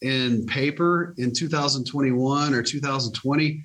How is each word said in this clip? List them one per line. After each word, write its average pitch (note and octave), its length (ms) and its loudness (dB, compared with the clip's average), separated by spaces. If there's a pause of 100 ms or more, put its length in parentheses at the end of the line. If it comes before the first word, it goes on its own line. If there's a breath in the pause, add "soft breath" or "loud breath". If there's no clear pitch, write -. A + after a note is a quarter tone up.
in B2+ 420 2
paper E3+ 720 0
in B2 160 0
two D#3 160 -2
thousand C#3 380 0
twenty-one C#3 680 2
or A#2+ 100 2
two C#3+ 160 -4
thousand C3+ 360 -2
twenty, D3+ 500 0